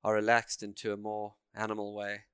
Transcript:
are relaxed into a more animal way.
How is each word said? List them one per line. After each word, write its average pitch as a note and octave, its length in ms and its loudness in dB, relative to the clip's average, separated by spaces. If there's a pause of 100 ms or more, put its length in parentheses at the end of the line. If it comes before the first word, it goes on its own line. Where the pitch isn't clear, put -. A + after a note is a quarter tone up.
are G#2+ 120 4
relaxed A2+ 480 4
into G#2 280 -6
a G#2 60 -2
more G#2 380 -6 (180)
animal G#2+ 400 -4
way. G#2 400 -6